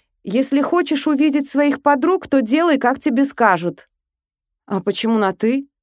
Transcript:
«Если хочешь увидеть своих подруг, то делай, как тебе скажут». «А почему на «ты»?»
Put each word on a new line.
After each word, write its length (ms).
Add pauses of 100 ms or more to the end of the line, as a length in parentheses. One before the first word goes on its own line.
(240)
«Если 380
хочешь 440
увидеть 420
своих 320
подруг, 460
то 160
делай, 360
как 200
тебе 260
скажут». 640 (800)
«А 140
почему 380
на 140
«ты»?» 360 (140)